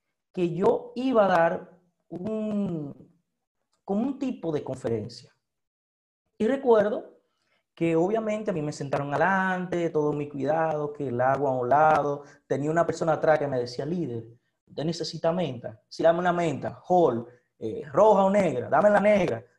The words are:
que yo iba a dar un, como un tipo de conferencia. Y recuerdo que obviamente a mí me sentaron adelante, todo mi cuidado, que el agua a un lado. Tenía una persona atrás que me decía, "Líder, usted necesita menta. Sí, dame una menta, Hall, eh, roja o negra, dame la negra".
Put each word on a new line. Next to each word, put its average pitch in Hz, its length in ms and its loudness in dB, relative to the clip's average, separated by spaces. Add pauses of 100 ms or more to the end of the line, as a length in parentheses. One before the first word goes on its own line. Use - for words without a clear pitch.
(340)
que 170 220 -2
yo 208 400 0
iba 240 300 2
a - 20 4
dar 180 520 0 (300)
un, 196 1000 -6 (760)
como 202 160 -2
un 269 160 -4
tipo 247 340 -6
de 147 120 -4
conferencia. - 680 -8 (1040)
Y 214 100 -2
recuerdo 247 720 0 (540)
que 165 200 0
obviamente 214 560 0
a - 20 -6
mí 160 80 -4
me 147 120 -4
sentaron 143 400 -4
adelante, 180 800 0
todo 151 200 0
mi 147 160 -4
cuidado, 147 640 -2
que 143 180 -8
el 120 120 -2
agua 135 300 2
a - 20 -2
un 123 160 -2
lado. 143 540 2 (240)
Tenía 143 240 -2
una 165 140 2
persona 165 280 -2
atrás 156 260 2
que 143 80 -2
me 131 120 -2
decía, 123 260 -6
"Líder, 139 400 -6 (420)
usted - 160 -8
necesita 165 480 -2
menta. 127 560 -6
Sí, - 160 -4
dame 170 160 4
una 180 140 2
menta, 165 540 -4
Hall, 147 400 4 (320)
eh, 110 320 -8
roja 196 340 6
o 190 40 2
negra, 160 400 0
dame 160 200 4
la 202 100 4
negra". 185 460 2 (140)